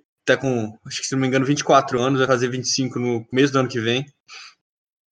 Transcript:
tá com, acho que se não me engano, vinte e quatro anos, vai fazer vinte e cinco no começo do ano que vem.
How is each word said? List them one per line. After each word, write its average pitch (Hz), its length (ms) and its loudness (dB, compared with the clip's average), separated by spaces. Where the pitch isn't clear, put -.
tá 127 120 4
com, 113 500 -4
acho - 140 -10
que - 80 -8
se - 40 -6
não 135 80 -2
me 131 60 0
engano, 131 180 0
vinte 147 160 0
e - 40 -8
quatro 135 360 4
anos, 131 200 2
vai 131 80 2
fazer 127 200 2
vinte 123 180 -6
e - 20 -2
cinco 123 320 -2
no 120 260 -2
começo 131 260 2
do 135 60 0
ano 127 100 2
que 120 120 -4
vem. 120 260 -2